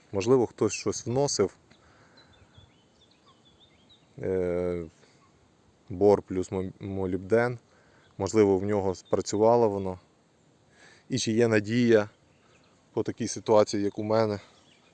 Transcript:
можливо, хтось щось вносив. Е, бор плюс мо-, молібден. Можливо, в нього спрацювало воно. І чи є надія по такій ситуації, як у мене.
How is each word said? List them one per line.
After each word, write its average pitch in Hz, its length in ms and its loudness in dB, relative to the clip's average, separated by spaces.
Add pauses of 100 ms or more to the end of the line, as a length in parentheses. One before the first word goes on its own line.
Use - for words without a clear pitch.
(120)
можливо, 113 340 2
хтось 104 280 -2
щось - 320 -8
вносив. 120 500 -2 (2750)
Е, 90 640 -4 (1040)
бор 98 320 4
плюс 92 300 -6
мо-, 95 280 -6
молібден. 98 800 -2 (580)
Можливо, 98 400 4
в 92 80 -4
нього 98 300 -2
спрацювало 110 720 0
воно. 95 300 -8 (1120)
І 120 100 -4
чи 117 120 -4
є 117 160 2
надія 110 640 2 (840)
по 113 100 -4
такій 120 240 -6
ситуації, 104 560 2
як 101 160 -4
у 107 40 -6
мене. 107 360 0 (540)